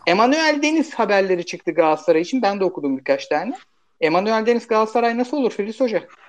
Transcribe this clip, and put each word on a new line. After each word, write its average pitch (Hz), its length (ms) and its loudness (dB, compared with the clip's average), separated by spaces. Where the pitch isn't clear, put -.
Emanuel 285 560 2
Deniz 311 320 0
haberleri 196 520 0
çıktı - 260 -6
Galatasaray 156 500 2
için. 247 200 -2
Ben 202 180 0
de 190 40 2
okudum 143 340 -2
birkaç - 300 -2
tane. 185 300 -4
Emanuel 214 460 0
Deniz 233 200 0
Galatasaray 226 520 0
nasıl 254 180 -2
olur 254 140 0
Filiz 214 300 -8
Hoca? 220 220 0